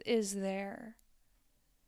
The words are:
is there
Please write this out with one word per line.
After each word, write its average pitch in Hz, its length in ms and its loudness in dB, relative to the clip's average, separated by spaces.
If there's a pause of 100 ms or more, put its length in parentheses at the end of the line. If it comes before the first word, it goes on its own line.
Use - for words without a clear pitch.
is 214 300 4
there 196 600 -4 (920)